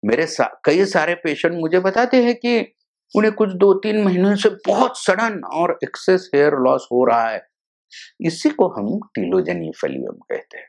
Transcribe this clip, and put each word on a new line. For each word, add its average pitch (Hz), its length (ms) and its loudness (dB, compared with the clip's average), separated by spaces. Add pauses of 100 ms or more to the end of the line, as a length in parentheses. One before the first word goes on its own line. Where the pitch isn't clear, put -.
मेरे 123 200 0
सा-, - 380 -4
कई 180 220 2
सारे 175 300 0
पेशेंट 165 400 -4
मुझे 165 240 0
बताते 233 440 2
हैं 240 120 0
कि 240 380 -2 (420)
उन्हें 214 180 2
कुछ 208 160 0
दो 190 240 4
तीन 208 300 0
महीनों 190 320 2
से 202 140 2
बहुत 233 480 0
सडन 202 440 -2 (120)
और 170 300 -2
एक्सेस - 520 -2
हेयर 147 180 4
लॉस 131 380 0
हो 123 140 4
रहा 117 240 2
है, 107 180 -8 (760)
इसी - 280 -2
को 269 180 0
हम 113 320 -6 (160)
टीलोजन 87 480 -2
इफेल्वियम 67 520 -8
कहते - 420 -12
हैं। - 120 -20